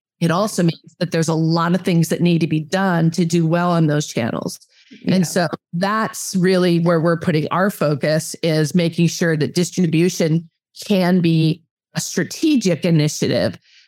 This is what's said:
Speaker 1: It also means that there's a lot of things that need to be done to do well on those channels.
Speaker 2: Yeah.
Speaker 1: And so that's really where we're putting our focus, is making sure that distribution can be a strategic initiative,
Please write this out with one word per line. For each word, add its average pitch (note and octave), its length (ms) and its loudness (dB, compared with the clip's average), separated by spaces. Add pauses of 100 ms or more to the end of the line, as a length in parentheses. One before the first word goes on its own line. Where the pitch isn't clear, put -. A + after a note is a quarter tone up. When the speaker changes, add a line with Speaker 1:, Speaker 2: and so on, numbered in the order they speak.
(200)
Speaker 1:
It E3+ 100 0
also F#3+ 320 -2
means E3 380 -2
that F3 100 -4
there's E3 200 -2
a E3 40 0
lot E3 400 0
of F#3 80 0
things E3 280 2
that - 120 -2
need E3+ 200 2
to E3+ 60 0
be D#3 120 -2
done E3+ 500 0
to E3+ 160 0
do E3 220 0
well F3 240 0
on E3 160 2
those D3+ 180 0
channels. - 540 -6 (420)
Speaker 2:
Yeah. - 140 0
Speaker 1:
And F3+ 120 2
so F3 200 0 (260)
that's G3+ 640 -4
really F3+ 440 2
where E3+ 220 2
we're E3 180 2
putting D#3 300 -2
our F#3+ 220 0
focus, D#3 720 -2
is D#3 320 0
making E3+ 320 2
sure E3 280 0
that D3 200 -2
distribution E3+ 920 0 (380)
can F#3 360 2
be D#3+ 420 2 (320)
a E3+ 40 -6
strategic F#3+ 840 -2
initiative, D3+ 720 0 (300)